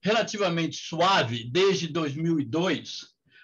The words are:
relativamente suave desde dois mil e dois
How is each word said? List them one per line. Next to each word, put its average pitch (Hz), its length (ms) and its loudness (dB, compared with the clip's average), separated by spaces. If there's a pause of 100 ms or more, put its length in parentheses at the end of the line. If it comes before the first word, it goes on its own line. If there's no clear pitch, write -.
relativamente 185 720 0
suave 156 720 0
desde 180 360 2
dois 151 300 -4
mil 165 240 0
e 131 40 0
dois 127 680 -4 (300)